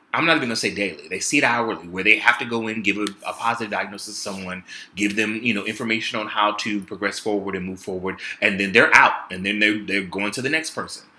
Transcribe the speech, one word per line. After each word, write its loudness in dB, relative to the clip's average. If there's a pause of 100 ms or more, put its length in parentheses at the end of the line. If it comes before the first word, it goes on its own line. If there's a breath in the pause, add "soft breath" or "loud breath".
(120)
I'm 2
not 6
even 0
gonna -2
say 0
daily. -4
They -6
see 0
it 4
hourly, 0
where -4
they 8
have 6
to -6
go -2
in, -4
give 0
a, -2 (220)
a -4
positive -2
diagnosis -6
to -10
someone, -8 (320 loud breath)
give 0
them, 0
you 0
know, -2
information -4
on -4
how 2
to -2
progress -4
forward -2
and -6
move -8
forward, -6 (220 loud breath)
and 2
then 0
they're 8
out, 6
and -6
then -2
they're, 4
they're -2
going -6
to -4
the -2
next -2
person. -10 (160)